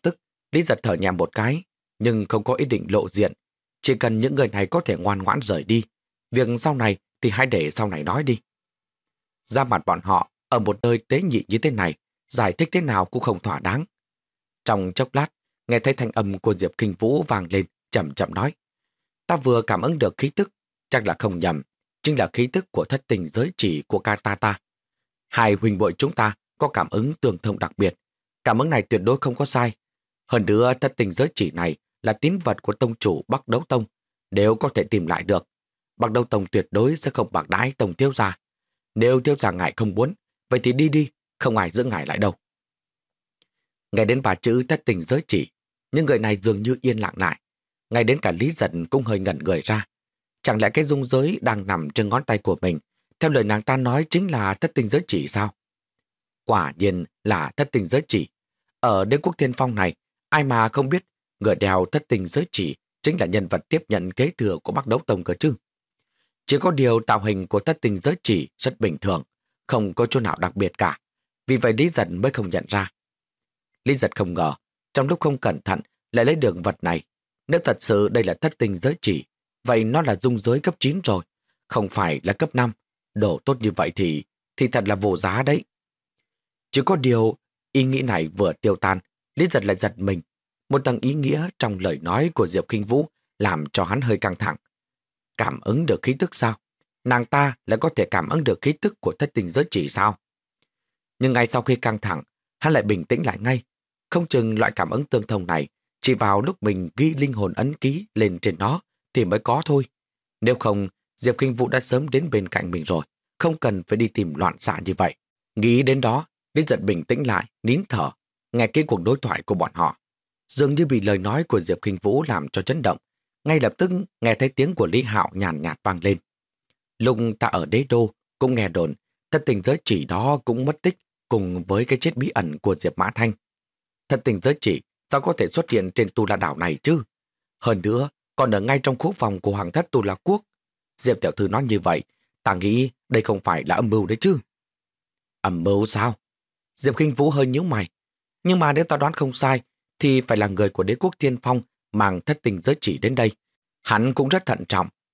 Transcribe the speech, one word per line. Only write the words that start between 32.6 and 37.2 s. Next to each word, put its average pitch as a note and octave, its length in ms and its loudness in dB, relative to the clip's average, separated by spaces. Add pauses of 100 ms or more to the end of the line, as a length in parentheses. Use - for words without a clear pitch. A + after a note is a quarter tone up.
của G#2+ 120 -4
tông A#2 220 -2
chủ E2+ 320 0
Bắc C3+ 200 -4
Đấu A#2+ 200 -2
Tông, A#2+ 180 0 (460)
nếu G#2 240 4
có C3+ 140 -2
thể G#2 140 0
tìm F2+ 240 0
lại F2 160 -2
được, G2+ 240 0 (500)
Bắc A2+ 140 -2
Đấu A#2+ 120 2
Tông G#2 240 -2
tuyệt G2 240 0
đối B2 240 2
sẽ D3 180 -4
không - 180 -2